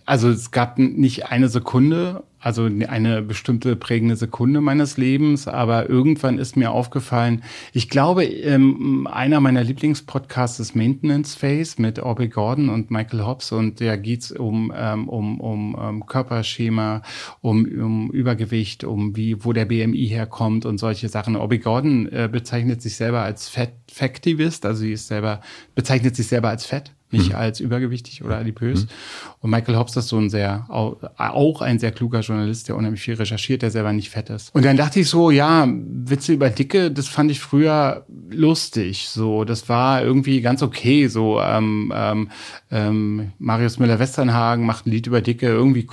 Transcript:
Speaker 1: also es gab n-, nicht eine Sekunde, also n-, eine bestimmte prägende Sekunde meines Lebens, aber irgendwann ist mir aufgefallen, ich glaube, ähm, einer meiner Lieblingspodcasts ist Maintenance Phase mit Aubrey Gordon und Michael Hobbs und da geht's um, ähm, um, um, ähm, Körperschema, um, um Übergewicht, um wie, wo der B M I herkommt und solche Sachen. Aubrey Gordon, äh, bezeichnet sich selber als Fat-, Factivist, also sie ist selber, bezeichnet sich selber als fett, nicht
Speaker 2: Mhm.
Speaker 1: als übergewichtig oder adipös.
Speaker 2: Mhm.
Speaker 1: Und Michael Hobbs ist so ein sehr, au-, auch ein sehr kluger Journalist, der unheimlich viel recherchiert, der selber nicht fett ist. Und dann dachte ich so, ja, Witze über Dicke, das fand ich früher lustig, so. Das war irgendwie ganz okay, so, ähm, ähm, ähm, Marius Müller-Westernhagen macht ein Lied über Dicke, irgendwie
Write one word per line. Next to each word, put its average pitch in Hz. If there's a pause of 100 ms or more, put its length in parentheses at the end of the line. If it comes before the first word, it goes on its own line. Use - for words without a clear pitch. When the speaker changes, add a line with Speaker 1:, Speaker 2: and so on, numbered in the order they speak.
Speaker 1:
also 120
es -
gab 120
n-, 131
nicht 135
eine 123
Sekunde, 151 (160)
also 113
n-, 107
eine 113
bestimmte 117
prägende 117
Sekunde 120
meines 143
Lebens, 139
aber 117
irgendwann 131
ist 135
mir 117
aufgefallen, 120 (300)
ich 120
glaube, 156
ähm, 135
einer 139
meiner 127
Lieblingspodcasts 135
ist 113
Maintenance 143
Phase 147
mit 113
Aubrey 120
Gordon 120
und 113
Michael 110
Hobbs 127
und 110
da 110
geht's 117
um, 110
ähm, 107
um, 104
um, 107
ähm, 107
Körperschema, 113 (380)
um, 110
um 110
Übergewicht, 113
um 104
wie, 110
wo 117
der 110
B 113
M 110
I 123
herkommt 110
und 107
solche 110
Sachen. 107
Aubrey 110
Gordon, 123
äh, 117
bezeichnet 120
sich 110
selber 117
als 104
Fat-, 120 (180)
Factivist, 156
also 110
sie 107
ist 107
selber, 107 (340)
bezeichnet 127
sich 113
selber 117
als 117
fett, - (160)
nicht 95
Speaker 2:
Mhm. 95
Speaker 1:
als 113
übergewichtig 123
oder 110
adipös. 113
Speaker 2:
Mhm. 110 (500)
Speaker 1:
Und 117
Michael 117
Hobbs 120
ist 120
so 117
ein 107
sehr, 104
au-, 113 (180)
auch 143
ein 120
sehr 113
kluger 120
Journalist, 107
der 110
unheimlich 110
viel 117
recherchiert, 110
der 113
selber 107
nicht 104
fett -
ist. 107
Und 135
dann 139
dachte 147
ich 165
so, 170
ja, 151
Witze 123
über 139
Dicke, 156
das 135
fand 151
ich 139
früher 151 (240)
lustig, 117
so. 110
Das 113
war 127
irgendwie 135
ganz 120
okay, 139
so, 110
ähm, 107
ähm, 107 (420)
ähm, 107
Marius 117
Müller-Westernhagen 120
macht 113
ein 117
Lied 113
über 120
Dicke, 120
irgendwie 120